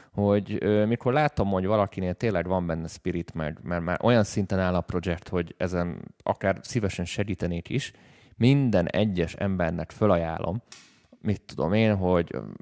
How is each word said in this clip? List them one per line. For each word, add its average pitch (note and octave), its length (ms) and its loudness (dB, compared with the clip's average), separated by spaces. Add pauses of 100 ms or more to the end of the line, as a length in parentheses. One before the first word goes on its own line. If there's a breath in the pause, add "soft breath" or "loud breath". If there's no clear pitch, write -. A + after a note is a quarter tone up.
(120)
hogy, G2+ 480 2
ö, G#2 260 2
mikor A#2+ 280 0
látom, C#3+ 360 2
hogy F#2 160 0
valakinél F#2+ 480 0
tényleg F2+ 340 0
van F2+ 200 0
benne E2 200 -4
spirit, F2 460 -6
meg, D#2 300 -6
mert E2+ 200 -4
már E2+ 180 -2
olyan A#2 220 4
szinten G2 360 -2
áll F2+ 160 0
a F2 60 0
projekt, F2 460 -4
hogy E2+ 300 -4
ezen F2 560 -4 (100)
akár G2 380 0
szívesen G2 440 -4
segítenék F2 640 -4
is, - 220 -4 (440 soft breath)
minden A#2 520 4
egyes F2 460 0
embernek E2+ 580 -2
fölajánlom, E2+ 680 0 (600 loud breath)
mit G2+ 200 -2
tudom D#2+ 320 0
én, G#2+ 220 4
hogy F2+ 400 2 (260)